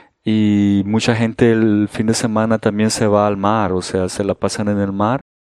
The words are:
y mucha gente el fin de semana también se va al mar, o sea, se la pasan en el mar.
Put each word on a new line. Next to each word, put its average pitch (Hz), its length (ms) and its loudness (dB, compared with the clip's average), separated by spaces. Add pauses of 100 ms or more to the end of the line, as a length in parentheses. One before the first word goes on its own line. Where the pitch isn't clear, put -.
(240)
y 104 640 2
mucha 110 320 0
gente 117 340 2
el 107 400 2
fin 110 160 -4
de 110 60 2
semana 110 460 -2
también 107 320 0
se - 160 -2
va 104 200 2
al 104 80 -2
mar, 101 380 0
o 90 80 -2
sea, 92 260 -2
se - 160 -6
la 95 120 -2
pasan 104 340 -4
en 104 100 0
el 98 140 -4
mar. 107 260 -2 (380)